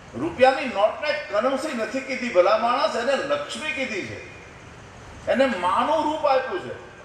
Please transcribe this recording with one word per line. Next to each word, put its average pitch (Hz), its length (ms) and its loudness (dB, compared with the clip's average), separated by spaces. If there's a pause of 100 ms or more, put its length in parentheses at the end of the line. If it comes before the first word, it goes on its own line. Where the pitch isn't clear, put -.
(200)
રૂપિયાની 254 460 4
નોટને 220 480 -2
કરન્સી 277 600 -2
નથી 226 260 -4
કીધી, 240 300 -4
ભલા 185 280 6
માણસ, 247 380 2
એને 240 160 0
લક્ષ્મી 285 600 -2
કીધી 226 360 -4
છે. - 180 -12 (1000)
એને 240 180 4
માનું 262 580 2
રૂપ 302 220 0
આપ્યું 233 440 0
છે. - 160 -12 (180)